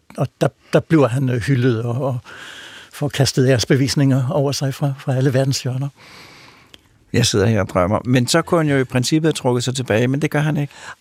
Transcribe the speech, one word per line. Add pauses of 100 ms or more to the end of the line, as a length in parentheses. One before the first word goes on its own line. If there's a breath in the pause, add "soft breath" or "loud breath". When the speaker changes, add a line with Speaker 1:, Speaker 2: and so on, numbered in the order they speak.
(180)
Speaker 1:
og (140)
der, (260)
der
bliver
han,
øh,
hyldet
og...
og (760 loud breath)
får
kastet
æresbevisninger
over
sig
fra,
fra
alle
verdens
hjørner. (1300 loud breath)
Speaker 2:
Jeg
sidder
her
og
drømmer.
Men
så
kunne
han
jo
i
princippet
have
trukket
sig
tilbage,
men
det
gør
han
ikke. (280 loud breath)